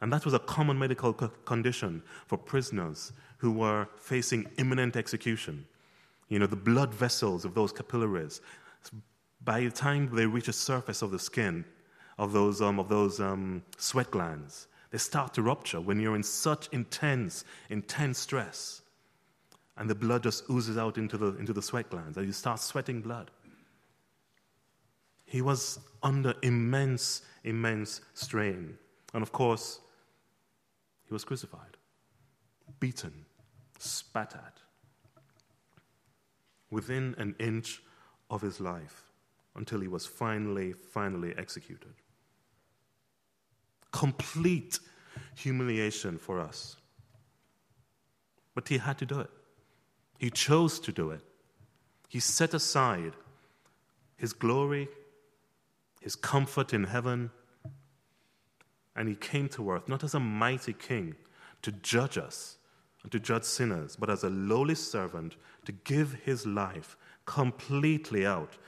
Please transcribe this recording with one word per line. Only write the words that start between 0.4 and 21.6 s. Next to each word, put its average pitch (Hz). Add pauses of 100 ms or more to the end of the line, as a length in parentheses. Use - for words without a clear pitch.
medical 127
co-, 113 (140)
condition 113 (240)
for 101
prisoners 98 (260)
who 117
were 107 (100)
facing 120
imminent 127
execution. 110 (640)
You 104
know, 101
the -
blood 117
vessels 104
of 90
those 104
capillaries, 95 (1040)
by 117
the 120
time 143
they 113
reach 113
the 113
surface -
of 101
the 92
skin, 87 (520)
of 104
those, 104
um, 101
of 92
those, 104
um, 95 (140)
sweat -
glands, 78 (240)
they 117
start 131
to 120
rupture 110
when 101
you're 110
in 104
such -
intense, 131 (260)
intense 151
stress. - (960)
And 107
the 107
blood 113
just -
oozes 113
out 113
into 110
the, 101
into 104
the 101